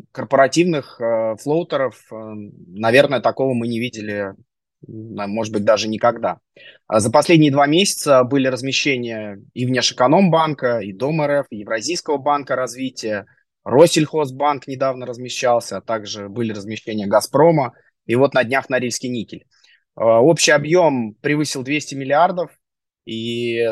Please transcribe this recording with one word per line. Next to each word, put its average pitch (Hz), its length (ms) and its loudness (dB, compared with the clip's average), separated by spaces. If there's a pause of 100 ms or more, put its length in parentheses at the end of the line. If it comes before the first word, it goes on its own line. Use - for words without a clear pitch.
(100)
корпоративных, 135 880 0
э, 113 400 -2
флоутеров, 143 720 -4
э, 113 60 -14 (520)
наверное, 117 520 4
такого 131 340 0
мы 117 140 -4
не 117 100 -4
видели, 104 540 -6 (560)
м, 107 420 -10
может 110 220 -4
быть, 107 120 -2
даже 107 220 2
никогда. 110 520 -2 (500)
А 107 100 2
за 110 140 0
последние 151 400 4
два 143 160 4
месяца 147 560 2
были 131 240 0
размещения 120 920 -4 (120)
и 127 140 -4
Внешэкономбанка, 135 1120 2
и 101 140 -8
Дом 139 280 -2
Р 147 100 0 (120)
Ф, - 80 -8
и 110 80 -12
Евразийского 113 580 -4
банка 139 400 -2
развития, 123 720 -6 (360)
Россельхозбанк 143 1040 2
недавно 131 400 -4
размещался, 120 720 -2
а 95 40 -8
также 104 480 -8
были 110 240 -4
размещения 107 540 -8
Газпрома, 135 680 2 (320)
и 113 100 0
вот 139 180 2
на 127 80 2
днях 127 260 -2
Норильский 123 420 -4
никель. 120 340 -10 (520)
Э, - 60 -6
общий 120 480 4
объём 147 720 2
превысил 147 420 -4
двести 143 320 -6
миллиардов – 156 560 0 (560)
и 117 640 -2